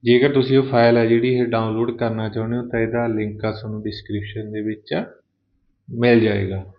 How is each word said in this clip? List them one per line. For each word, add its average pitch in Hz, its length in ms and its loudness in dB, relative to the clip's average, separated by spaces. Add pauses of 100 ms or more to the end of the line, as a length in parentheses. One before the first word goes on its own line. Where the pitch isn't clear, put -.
ਜੇਕਰ 123 300 4
ਤੁਸੀਂ 131 240 2
ਉਹ 135 60 4
ਫਾਈਲ 120 340 4
ਆ 117 80 4
ਜਿਹੜੀ, 117 280 2
ਇਹ 123 120 2
ਡਾਊਨਲੋਡ 113 520 -2
ਕਰਨਾ 110 320 -4
ਚਾਹੁੰਦੇ 113 280 -4
ਹੋ, 120 100 -6
ਤਾਂ 117 120 -4
ਇਹਦਾ 117 280 -2
ਲਿੰਕ 107 380 -4
ਆ 107 60 -2
ਤੁਹਾਨੂੰ 107 320 -10
ਡਿਸਕ੍ਰਿਪਸ਼ਨ 107 680 -8
ਦੇ 107 100 -8
ਵਿੱਚ 110 420 -6 (880)
ਮਿਲ 117 280 4
ਜਾਏਗਾ। 101 600 -2